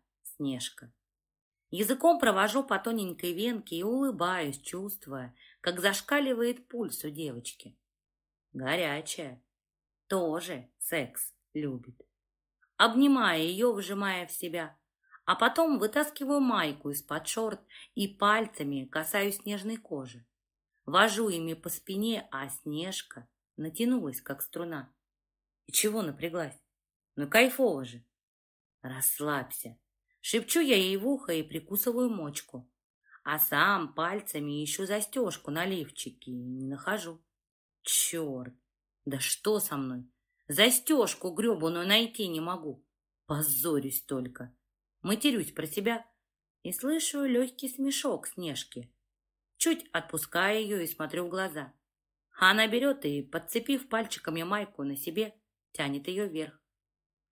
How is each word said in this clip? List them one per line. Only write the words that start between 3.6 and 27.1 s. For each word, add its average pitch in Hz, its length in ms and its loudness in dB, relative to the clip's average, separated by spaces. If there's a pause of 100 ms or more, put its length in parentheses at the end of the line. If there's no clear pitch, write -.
и 170 80 -2
улыбаюсь, 185 760 0
чувствуя, 139 760 -10 (260)
как 175 200 -2
зашкаливает 247 840 0
пульс 220 380 -6
у 151 60 -6
девочки. 147 680 -10 (760)
Горячая. 147 920 -4 (680)
Тоже 175 600 -2 (100)
секс - 540 -4 (220)
любит. 127 400 -6 (840)
Обнимаю 226 680 6
её, 202 280 2
выжимая 196 540 -2
в - 60 -12
себя, 165 440 -6 (480)
а 180 120 2
потом 285 420 4
вытаскиваю 285 640 2
майку 170 500 2
из-под 147 380 -6
шорт 226 320 -2 (340)
и 196 140 0
пальцами 196 800 0
касаюсь - 580 -2
нежной 208 320 -4
кожи. 131 500 -10 (600)
Вожу 208 420 6
ими 165 260 -2
по 165 140 -10
спине, 202 640 -4
а 135 160 -6
Снежка 156 800 -8 (280)
натянулась, 160 640 0
как - 220 -8
струна. 165 500 -8 (720)
И - 60 -12
чего 214 300 2
напряглась? 160 560 -4 (560)